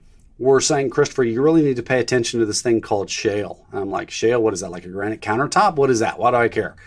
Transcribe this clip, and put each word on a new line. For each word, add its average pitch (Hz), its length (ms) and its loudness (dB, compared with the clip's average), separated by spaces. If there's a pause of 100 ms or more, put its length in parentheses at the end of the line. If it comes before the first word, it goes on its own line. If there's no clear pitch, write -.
(400)
were 131 200 4
saying, 135 300 0
"Christopher, 139 340 0
you 117 200 0
really 160 180 6
need 139 140 2
to 120 80 -6
pay 127 160 0
attention 120 400 0
to 113 60 4
this 104 180 -4
thing 113 180 2
called 98 260 -2
shale." 101 640 -6
And 98 80 -8
I'm 98 120 -6
like, 95 180 -6
"Shale? 117 320 0
What 110 120 2
is 90 80 -8
that, 87 100 -10
like 87 120 -12
a 90 60 -16
granite 101 320 -8
countertop? 156 540 0
What 139 160 4
is 117 80 2
that? 110 180 -2
Why 117 140 2
do 123 60 2
I 117 120 2
care?" 101 260 -4 (120)